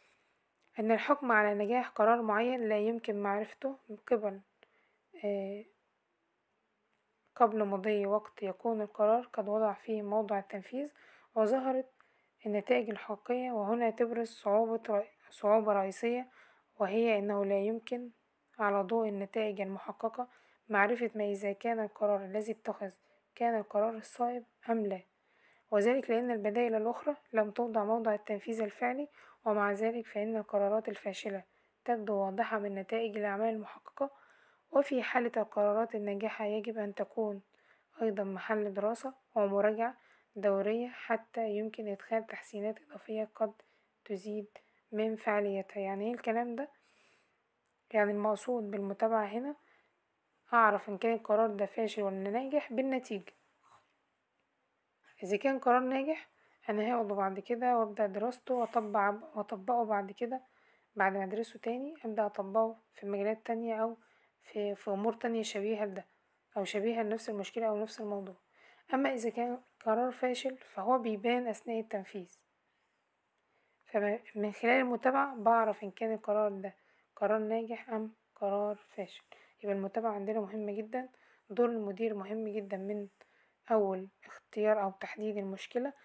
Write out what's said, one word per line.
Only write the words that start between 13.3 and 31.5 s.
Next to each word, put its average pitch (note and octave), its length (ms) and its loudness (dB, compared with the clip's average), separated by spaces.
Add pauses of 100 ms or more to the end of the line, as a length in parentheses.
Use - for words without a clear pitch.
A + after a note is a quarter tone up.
وهنا A3+ 380 2
تبرز A#3 380 0
صعوبة A3+ 540 2 (180)
رئ-، - 300 -12
صعوبة G#3+ 420 4
رئيسية، A#3 560 0 (500)
وهي G#3+ 400 4
أنه G3+ 260 0
لا G3 140 2
يمكن A#3 520 -4 (480)
على G3+ 240 2
ضوء A3 260 2
النتائج G3+ 520 -2
المحققة G#3+ 680 -6 (400)
معرفة A3 460 4
ما G#3+ 100 -2
إذا G3+ 280 -2
كان A3+ 280 -2
القرار G#3 440 0
الذي G#3+ 280 -4
اتخذ G#3 380 -8 (440)
كان A#3 240 2
القرار G#3+ 380 0
الصائب A#3+ 480 -4 (260)
أم A3 160 2
لا، F#3+ 140 -4 (680)
وذلك A#3+ 400 4
لأن A#3+ 200 2
البدائل A3 440 2
الأخرى A#3+ 420 0 (160)
لم G#3+ 180 4
توضع A3+ 340 0
موضع A3 300 2
التنفيذ G#3+ 480 -4
الفعلي، B3 460 -2 (360)
ومع G#3 280 2
ذلك A3+ 340 0
فإن A3 300 -2
القرارات G#3 520 2
الفاشلة G3 540 -6 (420)